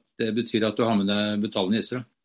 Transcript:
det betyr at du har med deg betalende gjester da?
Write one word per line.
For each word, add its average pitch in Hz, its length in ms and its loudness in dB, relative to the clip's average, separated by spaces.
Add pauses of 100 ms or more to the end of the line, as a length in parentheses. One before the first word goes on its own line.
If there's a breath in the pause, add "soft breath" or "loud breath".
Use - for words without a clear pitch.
(180)
det 110 160 -2
betyr 113 340 0
at 104 80 -4
du 120 80 2
har 113 120 4
med 98 100 2
deg 104 340 0 (100)
betalende 101 300 0
gjester - 180 -6
da? 120 60 -10 (200)